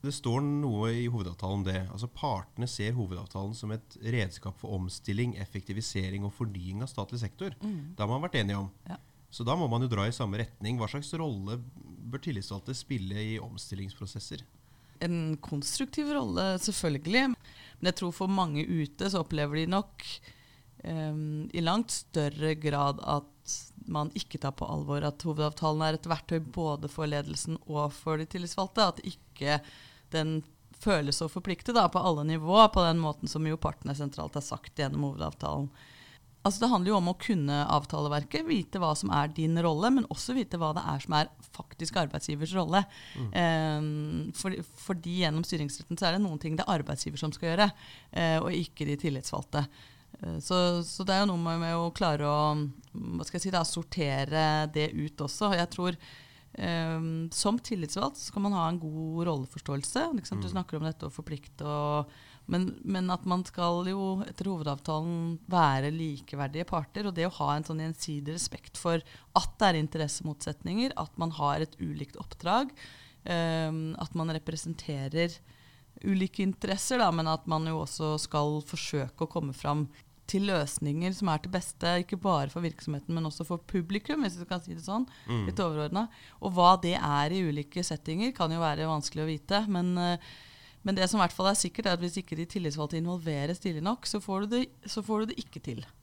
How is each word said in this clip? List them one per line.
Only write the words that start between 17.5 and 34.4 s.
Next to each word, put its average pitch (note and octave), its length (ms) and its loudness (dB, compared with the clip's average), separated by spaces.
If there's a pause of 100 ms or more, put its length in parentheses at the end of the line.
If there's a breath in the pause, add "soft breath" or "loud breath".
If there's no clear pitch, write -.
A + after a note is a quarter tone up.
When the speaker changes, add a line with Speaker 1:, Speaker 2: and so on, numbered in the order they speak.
Speaker 2:
jeg F3+ 60 -2
tror F3 180 -2
for F#3+ 140 -2
mange E3+ 380 2
ute E3 440 -2
så F#3 140 0
opplever D3 380 0
de D#3+ 60 2
nok, F#3+ 360 -2 (800 loud breath)
ehm, D#3 680 -4
i E3+ 80 -2
langt G3 300 2
større D3+ 640 0
grad C#3+ 480 0
at D3 240 -2 (600)
man D3 260 -2
ikke - 260 -6
tar C#3 140 -2
på - 160 -6
alvor D3 340 -2
at D3 220 -4
hovedavtalen D#3 600 0
er D#3 100 2
et - 120 -10
verktøy E3 300 0 (140)
både D3+ 360 -2
for D#3 200 -4
ledelsen D3 480 -4 (100)
og D3 260 0
for D#3+ 240 -2
de D#3+ 120 -2
tillitsvalgte. F#3+ 580 2
At - 140 0
ikke D3 600 -2 (500 loud breath)
den D#3 320 0 (380)
føles D3+ 360 4
så E3 120 -2
forpliktet F#3+ 460 -4
da, G3 120 10
på F3+ 160 4
alle D#3 240 4
nivå, E3 340 8 (120)
på F3+ 120 6
den E3 140 4
måten D#3 300 -2
som D#3 180 0
jo D#3 100 0
partene C#3+ 380 -2
sentralt D3 420 -6
har C#3+ 80 -4